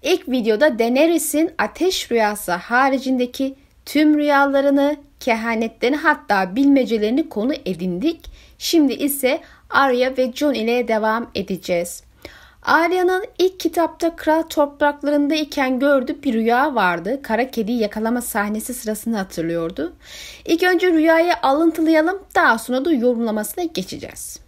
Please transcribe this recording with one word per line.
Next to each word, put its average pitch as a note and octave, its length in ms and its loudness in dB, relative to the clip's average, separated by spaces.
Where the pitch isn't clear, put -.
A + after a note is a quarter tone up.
İlk F4 260 -2
videoda A#3 500 2
Daenerys'in D4+ 760 2
ateş - 540 -2
rüyası G#3+ 400 0
haricindeki C4 1040 0
tüm D4+ 320 4
rüyalarını, C#4 800 2
kehanetlerini A3+ 760 -2
hatta B3 600 0
bilmecelerini B3+ 760 2
konu A#3 240 -2
edindik. F#3 680 -4
Şimdi C#4+ 360 2
ise C#4 480 -2
Arya C4 480 2
ve B3+ 180 0
Jon D4 180 0
ile A#3 340 -2
devam A3 480 -2
edeceğiz. F3+ 680 -4
Arya'nın F4+ 600 2
ilk F#4 200 0
kitapta E4 560 -2
kral D#4+ 260 0
topraklarında D4 960 0
iken C#4 440 -2
gördüğü C#4 440 0
bir C4 100 0
rüya A#3+ 420 2
vardı. F#3 460 0
Kara A3+ 300 -2
kediyi A3+ 280 -4
yakalama A3 420 -2
sahnesi G#3+ 520 -4
sırasını A3 440 -6
hatırlıyordu. F3+ 760 -6
İlk E4 180 0
önce F4+ 280 2
rüyayı E4 500 4
alıntılayalım, D#4+ 800 2
daha C4+ 220 4
sonra B3+ 280 -4
da E4 80 2
yorumlamasına A3+ 720 -2
geçeceğiz. - 840 -10